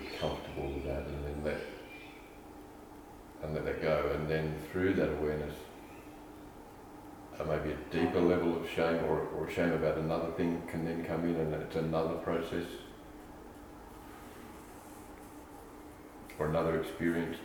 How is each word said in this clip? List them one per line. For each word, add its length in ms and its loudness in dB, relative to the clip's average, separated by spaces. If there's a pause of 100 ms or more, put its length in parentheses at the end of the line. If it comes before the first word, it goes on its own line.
(200)
comfortable 540 -2
with 120 -2
that, 200 0
and 180 -4
then 220 -2
let, 160 0 (1800)
and 100 -2
let 120 0
that 160 0
go, 340 6
and 120 0
then 260 2 (180)
through 240 6
that 180 6
awareness, 400 2 (1900)
uh, 40 -2
maybe 280 2
a 220 -6
deeper 260 6
level 380 8
of 100 -2
shame, 380 4
or, 220 4 (100)
or 120 0
shame 240 4
about 260 4
another 320 2
thing 360 2
can 160 -2
then 220 0
come 180 0
in, 120 4
and 180 2
it's 220 -2
another 400 4
process, 500 0 (3750)
or 80 4
another 340 4
experience 640 2